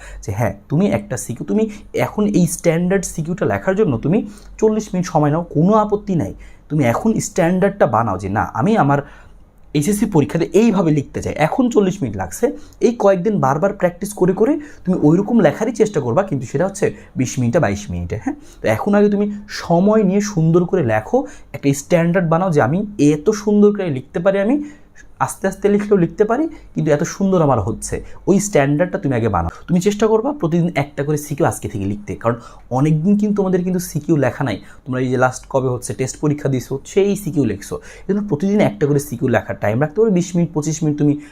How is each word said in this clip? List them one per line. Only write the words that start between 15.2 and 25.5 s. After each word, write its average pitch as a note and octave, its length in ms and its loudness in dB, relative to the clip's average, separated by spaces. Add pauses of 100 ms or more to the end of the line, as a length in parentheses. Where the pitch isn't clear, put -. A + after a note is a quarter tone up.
লেখারই G#3 420 2
চেষ্টা - 240 0
করবা, A#2+ 240 0
কিন্তু C3+ 220 -4
সেটা D#3 160 0
হচ্ছে G3 180 -4 (340)
বিশ B2+ 200 -2
মিনিটে, A#2 200 2
বাইশ G2+ 240 0 (100)
মিনিটে, F2 300 -6
হ্যাঁ? D4 120 -4 (260)
তো - 40 -4 (100)
এখন G3+ 220 -2
আগে G#3 160 6
তুমি G3+ 120 0 (380)
সময় G3+ 460 4
নিয়ে G3+ 120 2 (120)
সুন্দর E3 360 4
করে F3+ 140 2 (100)
লেখো, A2 240 0 (380)
একটা - 120 -4 (140)
স্ট্যান্ডার্ড E3+ 520 2
বানাও F#3 220 0
যে D3 120 4
আমি D#3+ 120 0 (340)
এত D3+ 140 -4 (160)
সুন্দর G#3 320 6
করে F#3+ 220 -4
লিখতে - 280 -8
পারি F#3+ 200 2
আমি A#3+ 100 2 (640)
আস্তে - 280 -4
আস্তে G3 220 -2